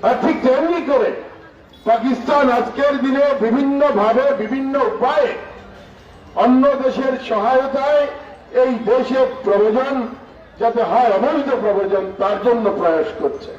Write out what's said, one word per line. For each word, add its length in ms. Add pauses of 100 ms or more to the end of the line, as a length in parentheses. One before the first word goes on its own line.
আর 160
ঠিক 120 (100)
তেমনি 360 (100)
করে 180 (800)
পাকিস্তান 560 (120)
আজকের 360 (120)
দিনে 180 (200)
বিভিন্নভাবে, 800 (160)
বিভিন্ন 320 (180)
উপায়ে 400 (1040)
অন্য 280 (200)
দেশের 300 (160)
সহায়তায় 760 (580)
এই 100 (180)
দেশের 380 (180)
প্রয়োজন 480 (680)
যাতে 280
হয়, 280
অবৈধ 320 (140)
প্রয়োজন, 400 (180)
তার 240
জন্য 200 (140)
প্রয়াস 300 (120)
করছে। 380